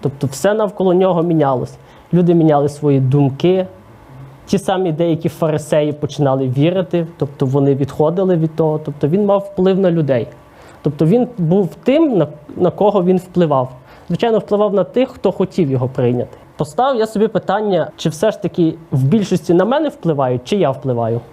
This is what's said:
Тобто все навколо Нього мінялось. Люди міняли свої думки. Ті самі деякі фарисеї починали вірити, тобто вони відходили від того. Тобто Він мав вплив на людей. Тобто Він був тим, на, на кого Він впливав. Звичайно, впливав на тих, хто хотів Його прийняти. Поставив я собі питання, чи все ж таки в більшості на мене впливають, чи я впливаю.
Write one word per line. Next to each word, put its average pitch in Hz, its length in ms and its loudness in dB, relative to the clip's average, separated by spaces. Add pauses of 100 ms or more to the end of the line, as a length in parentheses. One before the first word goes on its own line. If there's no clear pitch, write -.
Тобто - 260 -4
все 190 260 -2
навколо 190 400 0
Нього 180 300 2
мінялось. 139 540 0 (360)
Люди 175 200 4
міняли 151 360 4
свої 143 300 0
думки. 143 680 2 (800)
Ті 202 120 0
самі 190 340 -2
деякі 160 380 -2
фарисеї 151 640 -2
починали 135 540 -2
вірити, 170 600 0 (100)
тобто 139 280 -4
вони 139 300 2
відходили 165 600 0
від 160 200 -2
того. 156 300 0
Тобто 147 220 -4
Він 196 180 0
мав 196 280 0
вплив 190 260 2
на 180 120 2
людей. 139 360 0 (540)
Тобто 151 240 0
Він 233 220 4 (100)
був 180 380 0
тим, 277 420 2
на, 147 100 2 (280)
на 123 160 0
кого 196 320 2
Він 185 140 2
впливав. 147 540 0 (360)
Звичайно, 220 320 0
впливав 208 340 0
на 190 100 2
тих, 254 260 0
хто - 220 -2
хотів 180 400 -2
Його 127 160 0
прийняти. 123 500 -2 (200)
Поставив 240 420 -2
я 220 80 0
собі 214 200 0
питання, 190 720 -2
чи - 120 -4
все 214 220 0
ж - 100 -8
таки 165 320 -2 (180)
в 131 120 0
більшості 180 500 0
на 180 120 4
мене 285 240 0
впливають, 135 540 -2
чи - 120 -4
я 160 160 0
впливаю. 117 500 -4 (120)